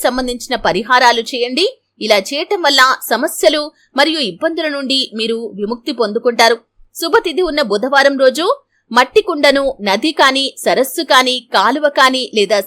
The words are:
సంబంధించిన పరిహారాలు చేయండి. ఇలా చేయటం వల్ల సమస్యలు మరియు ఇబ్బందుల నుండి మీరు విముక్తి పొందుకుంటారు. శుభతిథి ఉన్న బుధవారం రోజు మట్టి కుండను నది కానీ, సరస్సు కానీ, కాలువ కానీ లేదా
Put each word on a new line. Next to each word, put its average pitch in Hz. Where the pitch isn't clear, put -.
సంబంధించిన 247
పరిహారాలు 233
చేయండి. 254
ఇలా 208
చేయటం 349
వల్ల 277
సమస్యలు 302
మరియు 311
ఇబ్బందుల 320
నుండి 269
మీరు 226
విముక్తి 233
పొందుకుంటారు. 233
శుభతిథి 339
ఉన్న 294
బుధవారం 277
రోజు 269
మట్టి 262
కుండను 285
నది 233
కానీ, 269
సరస్సు 247
కానీ, 254
కాలువ 294
కానీ 262
లేదా 202